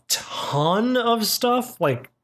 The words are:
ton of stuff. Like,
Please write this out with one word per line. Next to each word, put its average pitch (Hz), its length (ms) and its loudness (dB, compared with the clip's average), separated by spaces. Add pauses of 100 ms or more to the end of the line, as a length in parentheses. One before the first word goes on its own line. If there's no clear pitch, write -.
ton 190 880 0
of 233 300 2
stuff. 240 560 0
Like, 131 280 0 (140)